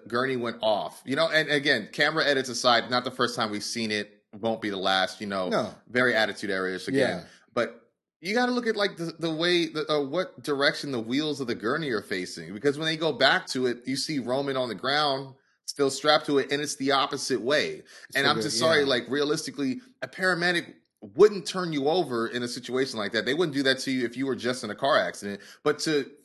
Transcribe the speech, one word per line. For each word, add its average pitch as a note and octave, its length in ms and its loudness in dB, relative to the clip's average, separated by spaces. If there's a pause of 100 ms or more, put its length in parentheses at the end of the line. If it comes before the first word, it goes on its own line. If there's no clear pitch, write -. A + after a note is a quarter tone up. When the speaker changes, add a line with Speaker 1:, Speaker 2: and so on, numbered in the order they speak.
Speaker 1:
gurney B2+ 300 0
went A#2 240 -4
off, G2 440 0
you C3 120 -2
know, D#3+ 100 4
and D#3 220 2
again, C#3 420 2
camera D#3 340 2
edits C3 220 2
aside, A#2 420 4
not B2 140 2
the B2+ 80 -6
first A#2+ 240 0
time A2 160 0
we've G#2 120 -4
seen A2+ 280 -4
it, G#2 320 -6 (160)
won't A2 220 -2
be G#2+ 80 -2
the G2 80 -4
last, F#2+ 420 0
you G#2+ 80 -8
know, G2 220 -2
Speaker 2:
No. B2+ 260 -2 (140)
Speaker 1:
very B2 260 2
attitude G#2+ 340 -2
era-ish F#2 380 -2
again. G2+ 320 0
Speaker 2:
Yeah. - 40 -14 (300)
Speaker 1:
But - 280 -2 (400)
you F3+ 120 -4
gotta B3 200 2
look A#3+ 120 -2
at, A3 120 0
like, G3 180 0
the, E3 240 -6
the E3 120 -2
way, E3+ 360 2
the, D3+ 240 -4
uh, D3+ 140 2
what F3 360 -4
direction C#3+ 500 0
the A#2+ 100 -2
wheels C3+ 400 -2
of A#2+ 60 -6
the A#2 80 0
gurney C#3+ 340 -2
are G#2+ 120 -2
facing, F2+ 520 -8
because C#3 260 0
when D#3+ 80 -2
they D#3+ 100 0
go D#3 140 0
back C#3+ 360 4
to B2+ 200 0
it, - 180 -2
you - 120 -4
see D#3+ 200 -2
Roman C3 400 -2
on B2 120 -2
the G#2+ 60 -6
ground, C3+ 600 -2 (320)
still C#3 240 0
strapped D3+ 360 4
to C#3+ 120 4
it, C#3 120 -2
and C#3+ 100 0
it's C#3+ 160 -6
the C#3 140 0
opposite C3+ 500 0
way. G#2+ 420 0 (240)
Speaker 2:
It's - 80 -6
Speaker 1:
And C#3 100 0
Speaker 2:
so C#3+ 40 4
Speaker 1:
I'm D3+ 80 2
Speaker 2:
good, A2 60 -2
Speaker 1:
just G#2+ 140 -2
sorry, D#3+ 220 4
Speaker 2:
yeah. C#3 80 2
Speaker 1:
like, B2 220 2
realistically, C#3+ 720 -2 (200)
a C3 60 -8
paramedic F3 640 0 (420)
wouldn't G3+ 300 6
turn F3+ 280 -4
you C#3 140 0
over C3+ 400 2
in B2 140 -4
a A#2+ 60 -4
situation B2+ 500 -4
like G2+ 140 -4
that. A2 140 0
They C3 100 0
wouldn't D#3+ 200 0
do C#3+ 80 0
that C3 160 2
to C3+ 120 -4
you C3 140 0
if A#2 120 -6
you C3+ 80 -4
were C3 100 0
just A#2+ 280 -4
in G#2 80 -6
a G2+ 40 -8
car C#3 220 2
accident. G2 440 -4 (220)
But D3 160 2
to D3 300 0 (160)